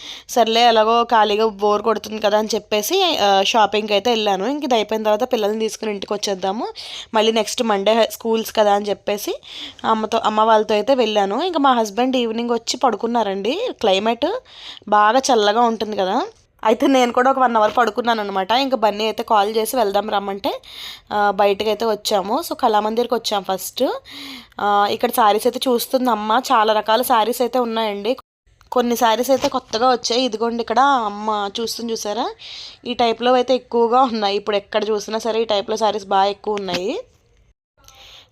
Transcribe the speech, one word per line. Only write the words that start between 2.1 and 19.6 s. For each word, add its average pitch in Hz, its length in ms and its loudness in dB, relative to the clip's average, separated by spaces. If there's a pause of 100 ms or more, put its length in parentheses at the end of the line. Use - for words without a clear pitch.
కదా 214 180 2
అని 220 160 -2
చెప్పేసి, 294 640 0
ఆ, 196 260 4
షాపింగ్కి 214 500 2
అయితే 202 160 2
వెళ్ళాను. 208 360 0
ఇంక 285 180 -4
ఇది 254 100 0
అయిపోయిన 220 300 0
తర్వాత 208 300 0
పిల్లల్ని 214 260 0
తీసుకుని 220 320 -4
ఇంటికి 202 220 -6
వచ్చేద్దాము, 202 540 -4 (460)
మళ్ళీ 220 180 2
నెక్స్ట్ 226 320 -2
మండే 214 480 2
స్కూల్స్ 226 460 -4
కదా 208 160 4
అని 208 120 0
చెప్పేసి 208 560 -6 (440)
అమ్మతో, 220 320 0
అమ్మ 214 240 0
వాళ్ళతో 220 320 4
అయితే 208 200 2
వెళ్ళాను. 214 480 0
ఇంకా 349 180 -2
మా 269 140 4
హస్బెండ్ 233 440 0
ఈవినింగ్ 233 340 -2
వచ్చి 233 260 -4
పడుకున్నారండి. 233 920 -2 (140)
క్లైమేట్ 220 440 0 (600)
బాగా 208 320 4
చల్లగా 226 420 2
ఉంటుంది 220 360 0
కదా, 202 280 -2 (380)
అయితే 226 240 2
నేను 254 260 4
కూడా 254 180 4
ఒక 262 80 0
వన్ 240 160 2
అవర్ 214 220 4
పడుకున్నాను 226 440 0
అనమాట. 196 300 -2
ఇంకా 262 260 0
బన్నీ 208 260 0
అయితే 220 200 -4
కాల్ 214 320 2
చేసి 220 200 -2